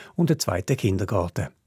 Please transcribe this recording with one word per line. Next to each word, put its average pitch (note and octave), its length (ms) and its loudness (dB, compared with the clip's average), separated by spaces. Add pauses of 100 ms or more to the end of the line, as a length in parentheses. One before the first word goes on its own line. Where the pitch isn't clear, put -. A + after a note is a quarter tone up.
(160)
und E3+ 160 2
einen D3 80 0
zweiten F#2+ 380 0
Kindergarten. F#2+ 720 0 (180)